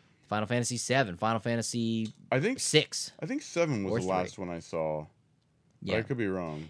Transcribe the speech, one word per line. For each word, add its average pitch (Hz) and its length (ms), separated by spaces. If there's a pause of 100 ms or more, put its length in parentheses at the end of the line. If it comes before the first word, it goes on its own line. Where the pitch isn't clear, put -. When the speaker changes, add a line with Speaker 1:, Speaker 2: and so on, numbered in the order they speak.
(280)
Speaker 1:
Final 107 180
Fantasy 120 320
seven, 123 380
Final 113 220
Fantasy 113 760 (200)
Speaker 2:
I 127 80
think 240 200
Speaker 1:
six. - 600
Speaker 2:
I 156 60
think 269 160
seven 151 420
was 95 80
Speaker 1:
Or 113 60
Speaker 2:
the 95 60
Speaker 1:
three. 92 60
Speaker 2:
last 92 280
one 92 100
I 87 120
saw. 78 460 (760)
But 95 100
Speaker 1:
Yeah. 110 60
Speaker 2:
I 113 40
could 127 140
be 113 100
wrong. 82 440